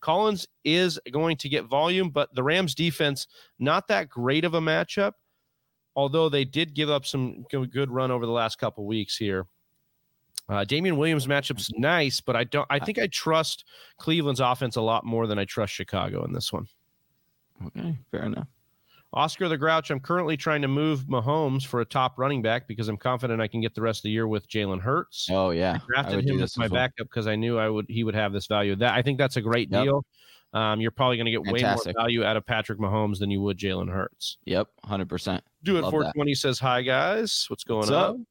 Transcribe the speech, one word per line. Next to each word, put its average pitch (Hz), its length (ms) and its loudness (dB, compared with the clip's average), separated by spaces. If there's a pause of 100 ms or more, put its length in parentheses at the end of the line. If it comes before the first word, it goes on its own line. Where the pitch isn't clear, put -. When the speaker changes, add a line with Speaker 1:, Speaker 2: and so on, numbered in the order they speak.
Speaker 1:
Collins 196 480 2 (160)
is 165 340 4 (120)
going 156 260 2
to 143 140 -8
get 131 160 0
volume, 170 420 4
but 147 260 0
the 127 80 0
Rams 156 320 2
defense, 151 520 0 (320)
not 156 300 2
that 196 200 0
great 135 380 0
of 165 80 0
a 165 60 4
matchup, 170 520 0 (840)
although 147 360 2
they 139 160 2
did 151 260 -2
give 147 160 0
up 143 160 2
some 127 460 -4
go-, 131 160 -2
good 131 240 -2
run 127 200 0
over 123 140 0
the 117 80 0
last 113 260 0
couple 107 280 -4
weeks 107 320 -2
here. 95 260 -2 (1040)
Uh, 101 160 0
Damian 160 320 0
Williams 147 300 2
matchup's 135 500 -2
nice, 143 460 2
but 127 120 -2
I 117 100 2
don't, 143 260 -2
I 143 80 2
think 208 200 -4
I 233 80 0
trust 160 580 0 (340)
Cleveland's 147 420 0
offense 123 360 2
a 120 40 0
lot 113 240 2
more 113 220 0
than 104 120 0
I 101 60 0
trust 101 300 -4
Chicago 95 500 -4
in - 80 -6
this - 180 -4
one. - 160 -6 (1000)
Speaker 2:
Okay, 170 320 -6 (120)
fair - 140 -6
enough. - 240 -6 (680)
Speaker 1:
Oscar 156 360 -2
the 156 80 -2
Grouch, 160 320 2
"I'm 135 100 -2
currently 165 380 -2
trying 151 240 0
to 139 60 0
move 143 320 2
Mahomes 135 680 0
for 120 160 0
a - 20 2
top 131 340 0
running 135 220 0
back 113 260 0
because 110 220 -4
I'm 107 80 -2
confident 117 460 0
I 110 40 0
can 113 140 -2
get 113 140 -2
the 107 80 -4
rest 113 160 0
of - 60 -16
the 110 60 -2
year 110 160 0
with 110 220 -2
Jalen 98 320 -2
Hurts. 135 500 -4
Speaker 2:
Oh, 95 200 4
yeah. 87 240 2
Speaker 1:
I 82 120 -6
drafted 131 280 0
Speaker 2:
I - 20 2
would 98 80 0
Speaker 1:
him 135 140 2
Speaker 2:
do 127 40 2
Speaker 1:
as - 100 -2
Speaker 2:
this - 40 -8
Speaker 1:
my 120 80 0
Speaker 2:
as 110 60 0
well. 120 100 2
Speaker 1:
backup 127 300 -4
'cause 110 160 -2
I 107 100 0
knew 117 220 0
I 110 100 2
would, 107 220 -2
he 113 140 0
would 110 100 -2
have 104 180 0
this 98 140 -4
value." 104 280 2
That, 110 200 2
I 123 80 2
think 131 160 0
that's 131 180 2
a 123 60 -2
great 113 280 0
Speaker 2:
Yep. 98 140 2
Speaker 1:
deal. 139 200 2 (500)
Um, 110 260 0
you're 113 120 0
probably 127 260 2
gonna 117 120 0
get 110 120 0
way 110 180 0
Speaker 2:
Fantastic. 107 340 0
Speaker 1:
more 113 100 0
value 117 200 2
out 110 140 2
of 104 80 -6
Patrick 110 320 -2
Mahomes 104 400 0
than 101 120 0
you 98 120 0
would 98 160 0
Jalen 92 320 -4
Hurts. - 560 -6
Speaker 2:
Yep, 98 220 0 (140)
hundred 98 280 -6
percent. 90 340 -6 (180)
Speaker 1:
Do 185 140 0
it 160 60 2
Speaker 2:
Love 185 80 0
Speaker 1:
for 156 140 0
Speaker 2:
that. 135 100 -6
Speaker 1:
twenty 147 200 0
says, 131 260 -2
"Hi, 127 200 2
guys. 160 680 0
What's - 160 -8
going 110 160 -2
Speaker 2:
What's 107 100 2
Speaker 1:
on?" 185 240 2
Speaker 2:
up? - 20 -10 (140)